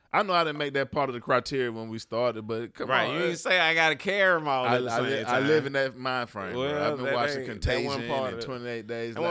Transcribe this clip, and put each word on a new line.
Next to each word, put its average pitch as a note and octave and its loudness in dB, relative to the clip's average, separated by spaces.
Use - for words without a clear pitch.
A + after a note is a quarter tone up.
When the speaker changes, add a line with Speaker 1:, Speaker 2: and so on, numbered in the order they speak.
Speaker 1:
I E3 4
know F#3 0
I E3+ 6
didn't D3 -4
make C#3+ -2
that C3+ 0
part C#3 2
of B2 -2
the A#2+ -6
criteria B2+ 2
when A2+ -8
we A2 -6
started, A2+ 0
but A2+ -4
come B2 -8
Speaker 2:
Right, B2 4
Speaker 1:
on, C#3 -4
Speaker 2:
you E3 -2
Speaker 1:
uh, F3+ 0
Speaker 2:
didn't E3+ -2
say F#3 2
I D#3+ 4
gotta D#3+ 4
carry F#3+ 2
'em D#3 -4
all C3 0
Speaker 1:
I, B2 2
Speaker 2:
at B2 0
the B2 -4
Speaker 1:
I A#2 0
Speaker 2:
same B2 2
Speaker 1:
li-, C3 -2
Speaker 2:
time. B2 0
Speaker 1:
I C3 4
live D3+ 4
in C#3 -6
that C3+ 0
mind B2+ -4
frame, G2 -8
bro. B2 -4
Speaker 2:
Well, D3 -2
Speaker 1:
I've D3 -2
been B2+ -6
Speaker 2:
that C#3 0
Speaker 1:
watching C3+ 0
Speaker 2:
ain't, G#2+ -10
that A#2+ 0
wasn't C#3 -4
Speaker 1:
Contagion A#2+ -6
Speaker 2:
part C3 -2
Speaker 1:
and A#2 -8
Speaker 2:
of, A2+ -6
Speaker 1:
Twenty-eight A#2+ -8
Days A#2 -6
Speaker 2:
that - -8
Speaker 1:
Later. E3+ 0